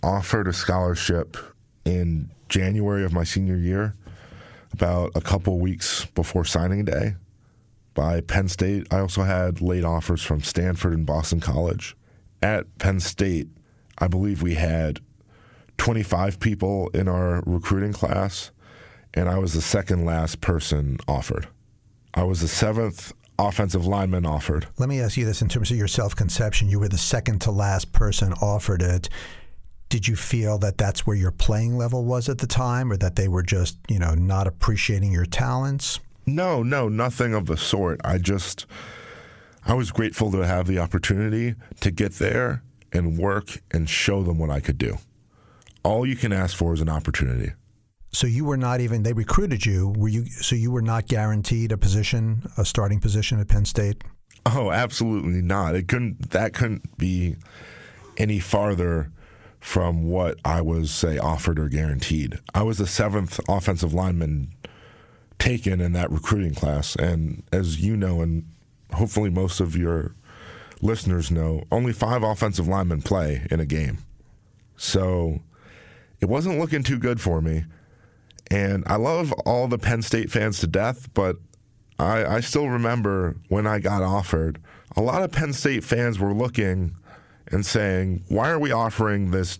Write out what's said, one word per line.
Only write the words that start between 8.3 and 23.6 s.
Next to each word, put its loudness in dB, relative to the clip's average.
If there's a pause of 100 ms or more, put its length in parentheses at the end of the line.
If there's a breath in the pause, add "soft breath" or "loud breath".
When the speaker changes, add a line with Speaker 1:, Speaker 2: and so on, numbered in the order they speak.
Speaker 1:
State. -2
I 2
also -2
had 0
late 0
offers 0
from -2
Stanford 0
and 0
Boston 0
College. -2 (460 soft breath)
At -2
Penn 0
State, -2 (500 soft breath)
I 2
believe 0
we 0
had 0 (800 loud breath)
twenty-five 0
people 0
in 0
our 0
recruiting 0
class, -2 (640 loud breath)
and 2
I 2
was 0
the 0
second 0
last 0
person 0 (100)
offered. -4 (640)
I 2
was 0
the 0
seventh -2 (260)
offensive 0